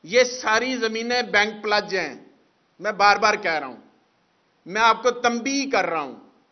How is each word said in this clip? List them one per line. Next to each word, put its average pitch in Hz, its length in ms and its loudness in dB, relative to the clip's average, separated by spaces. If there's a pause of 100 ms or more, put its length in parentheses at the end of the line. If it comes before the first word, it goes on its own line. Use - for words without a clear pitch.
ये 233 200 4
सारी 247 520 -2
जमीनें 226 540 -2
बैंक 214 320 0
प्लज 208 320 -2
हैं। 156 360 -6 (500)
मैं 202 160 -4
बार 196 200 6
बार 208 200 2
कह 170 200 -2
रहा 139 120 -6
हूं, 117 100 -16 (880)
मैं 202 140 -2
आपको 226 300 4
तंबीह 240 600 -2
कर 196 180 2
रहा 165 120 -2
हूं। 123 500 -14